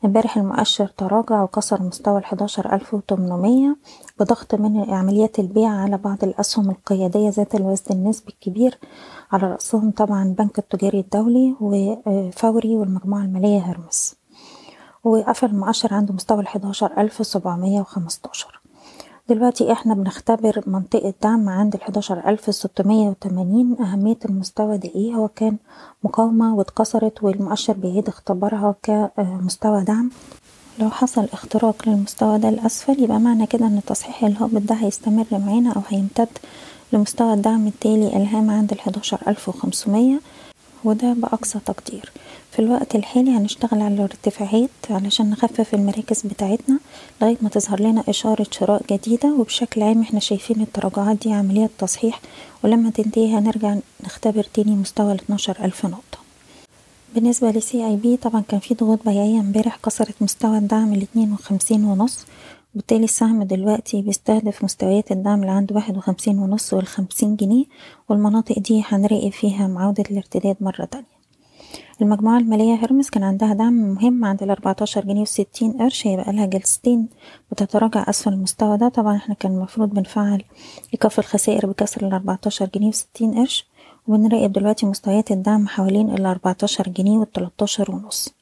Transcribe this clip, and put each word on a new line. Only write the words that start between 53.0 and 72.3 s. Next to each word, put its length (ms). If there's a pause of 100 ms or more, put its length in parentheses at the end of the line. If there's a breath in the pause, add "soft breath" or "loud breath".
هنرجع 380 (280)
نختبر 400
تاني 320
مستوى 360
الاتناشر 520
ألف 220
نقطة. 320 (1000 loud breath)
بالنسبة 360
ل 100
سي 260
آي 80
بي، 220
طبعًا 240
كان 180
في 140
ضغوط 320
بيعية 340
امبارح 380
كسرت 440
مستوى 360
الدعم 360
الاتنين 400
وخمسين 520
ونص، 400 (480 loud breath)
وبالتالي 300
السهم 400
دلوقتي 580
بيستهدف 640
مستويات 480
الدعم 300
اللي 100
عند 200
واحد 260
وخمسين 420
ونص 340
والخمسين 640
جنيه، 300 (440 loud breath)
والمناطق 500
دي 280
هنراقب 440
فيها 360
معاودة 440
الارتداد 500
مرة 240
تانية. 360 (800 loud breath)
المجموعة 360